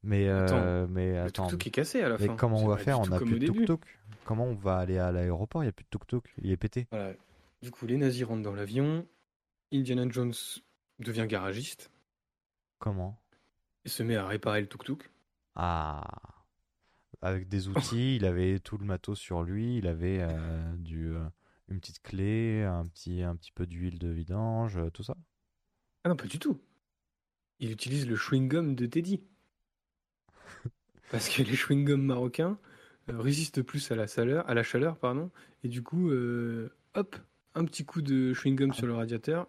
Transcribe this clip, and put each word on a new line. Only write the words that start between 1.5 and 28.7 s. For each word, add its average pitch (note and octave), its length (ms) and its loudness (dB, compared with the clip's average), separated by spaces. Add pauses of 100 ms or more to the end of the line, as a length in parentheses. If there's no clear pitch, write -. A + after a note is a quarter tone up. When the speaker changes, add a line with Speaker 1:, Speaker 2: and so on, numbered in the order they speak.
Speaker 2:
est A2 40 -6
cassé D#3 300 2
à D#3 80 2
la A2+ 100 2
Speaker 1:
mais G#2 80 2
Speaker 2:
fin. A2+ 80 0
Speaker 1:
comment A2+ 240 2
Speaker 2:
C'est G#2+ 60 4
Speaker 1:
on - 20 6
va G#2 80 6
Speaker 2:
pas G2 40 0
du - 60 -4
Speaker 1:
faire ? C3+ 140 4
On A2 60 2
Speaker 2:
tout F#2 40 0
Speaker 1:
n'a F2+ 80 2
Speaker 2:
comme A#2 120 2
Speaker 1:
plus A#2 80 4
Speaker 2:
au - 20 0
Speaker 1:
de C3 80 2
Speaker 2:
début. G#3+ 180 4
Speaker 1:
tuk-tuk. E3 320 -2 (280)
Comment A2 200 0
on B2 80 -2
va G2 240 2
aller F#2 220 2
à F2+ 120 2
l'aéroport ? F2+ 520 0
Il - 20 2
n'y A#2 40 2
a G2 40 -4
plus - 120 -14
de - 40 -20
tuk-tuk. - 440 -4 (100)
Il F#2+ 80 2
est F#2 60 2
pété. A#2+ 340 -2
Speaker 2:
Voilà. G2 220 -6 (500)
Du B2 80 -12
coup, - 160 -10
les B2 100 2
nazis B2+ 260 2
rentrent A2+ 200 -2
dans G#2 100 -4
l'avion. C3+ 540 0 (680)
Indiana B2+ 360 2
Jones A#2+ 240 -2 (680)
devient A2+ 280 -2
garagiste. G2+ 600 -4 (880)
Speaker 1:
Comment ? G2 420 -4 (640)
Speaker 2:
Il - 80 -14
se - 120 -4
met A2+ 120 0
à G2 120 -2
réparer G#2 340 0
le G2+ 60 -4
tuk-tuk. - 420 -10 (460)
Speaker 1:
Ah. D#2 500 -2 (1160)
Avec F#2 280 -2
des F#2+ 180 0
outils, A#2+ 480 0
Speaker 2:
<laughs> - 20 0
Speaker 1:
il G2+ 80 2
avait F#2 340 4
tout - 180 -8
le G2+ 80 -6
matos G2 320 -4
sur F2 240 -4
lui. G#2+ 360 -2
Il F#2+ 100 0
avait, F2 340 0
euh, E2 560 -2
du, E2 380 -4
euh, E2 80 -4 (460)
une F#2 100 -4
petite - 240 -16
clé, A2 600 0
un F2 220 0
petit, F2+ 380 -6
un F2 120 -2
petit - 160 -14
peu - 140 -4
d'huile F2 320 -4
de E2+ 120 -2
vidange, G2+ 680 -2
euh, E2 140 0
tout - 100 -12
ça. - 160 -8 (880)
Speaker 2:
Ah F3 60 4
non, F3 60 4
pas C3+ 120 -6
du A#2 100 -8
tout. - 220 0 (1000)
Il A2+ 120 -4
utilise C3 360 -2
le A#2 80 2
chewing-gum C3+ 600 2